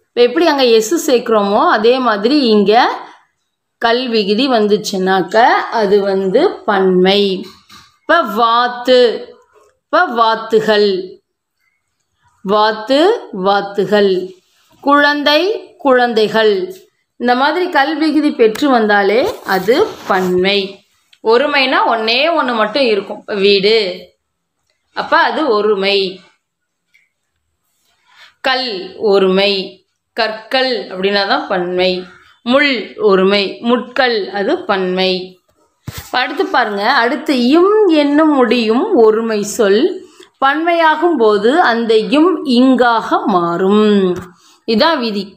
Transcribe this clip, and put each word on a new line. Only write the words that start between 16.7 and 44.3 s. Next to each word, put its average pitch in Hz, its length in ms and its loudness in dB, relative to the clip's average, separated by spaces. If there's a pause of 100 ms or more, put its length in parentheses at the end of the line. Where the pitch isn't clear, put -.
இந்த 240 140 0
மாதிரி 311 360 0
கல் 302 260 0
விகுதி 294 360 0
பெற்று 226 360 0
வந்தாலே 208 520 2 (260)
அது 190 300 0 (280)
பன்மை. 185 540 0 (680)
ஒருமைனா 269 640 0
ஒண்ணே 226 320 -2 (140)
ஒண்ணு 277 220 -2
மட்டும் 226 340 0
இருக்கும். 202 340 -4
இப்ப 208 160 -8
வீடு, 202 380 2 (1200)
அப்ப 240 260 0
அது 247 180 -2 (100)
ஒருமை. 202 460 0 (2500)
கல் 262 280 -2 (360)
ஒருமை, 196 480 2 (640)
கற்கள் 247 580 -4 (120)
அப்படின்னா 196 400 -2
தான் 277 220 -4
பன்மை. 180 440 -2 (540)
முள் 277 260 2 (300)
ஒருமை, 196 380 2 (200)
முட்கள் 240 560 -2 (140)
அது 202 220 -2 (100)
பன்மை. 185 500 -2 (960)
அடுத்து 285 360 -2
பாருங்க, 214 360 -2 (120)
அடுத்து 277 380 -2 (160)
இம் 349 240 4 (220)
என்னும் 294 380 2
முடியும் 247 520 2 (120)
ஒருமை 220 500 2
சொல் 208 340 0 (580)
பன்மையாகும் 320 800 0
போது 214 340 2 (100)
அந்த 233 320 0 (180)
இம் 302 200 4 (200)
இங்காக 240 760 2
மாறும். 190 640 2 (800)